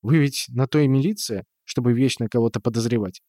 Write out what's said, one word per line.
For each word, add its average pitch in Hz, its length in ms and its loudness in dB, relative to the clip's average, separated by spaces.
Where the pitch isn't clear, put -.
Вы 147 160 2
ведь 143 300 0
на 123 180 -2
то 151 140 0
и 143 80 4
милиция, 135 560 -2
чтобы 123 280 0
вечно 120 360 0
кого-то 113 320 0
подозревать. 113 680 -2